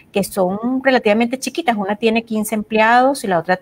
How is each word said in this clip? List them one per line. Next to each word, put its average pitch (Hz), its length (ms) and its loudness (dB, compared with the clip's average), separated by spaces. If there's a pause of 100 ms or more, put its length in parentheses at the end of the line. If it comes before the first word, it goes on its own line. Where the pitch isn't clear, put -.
(100)
que 196 140 -2
son 220 580 -2
relativamente 240 560 2
chiquitas. 247 380 -4
Una 202 180 -2
tiene 226 300 0
quince 214 320 -4
empleados 233 640 2
y 214 60 -4
la 180 100 2
otra 185 240 0